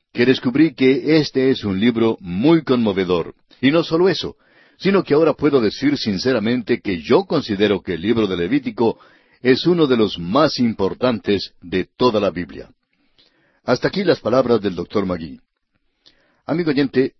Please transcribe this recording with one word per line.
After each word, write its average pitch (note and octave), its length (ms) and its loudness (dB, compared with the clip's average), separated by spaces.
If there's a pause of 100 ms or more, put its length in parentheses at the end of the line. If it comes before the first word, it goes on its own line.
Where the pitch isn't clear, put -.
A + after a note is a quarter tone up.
(140)
"que B2 140 2
descubrí C3+ 480 2
que C3 420 2
este C3+ 320 0
es B2+ 140 -2
un F#2+ 160 -2
libro A2+ 400 2
muy A2 420 0
conmovedor. F#2+ 720 -2 (280)
Y C3+ 100 4
no E3 120 2
solo E3+ 260 0
eso, F#2+ 260 -6 (420)
sino F#3+ 260 0
que - 100 -2
ahora D3+ 200 4
puedo C#3 280 2
decir C3 360 0
sinceramente A#2 840 -2
que F2+ 200 -6
yo D#3+ 240 2
considero G#2 560 0
que F#2 120 -8
el D#2+ 80 -6
libro A2 260 0
de F#2 100 -4
Levítico A2+ 640 -2 (420)
es B2+ 240 2
uno E3 220 2
de B2+ 100 2
los G2+ 220 0
más B2 400 0
importantes G#2 1000 -2
de F2+ 260 -4 (100)
toda A#2 220 2
la G2 100 0
Biblia". D#2+ 400 -10 (920)
Hasta B2 240 0
aquí G3 160 -4
las E3 160 2
palabras A#2 420 0
del F#2+ 140 -4
doctor F#2+ 300 -4
McGee. E2 340 -8 (1080)
Amigo D#3 260 -2
oyente, C3 480 0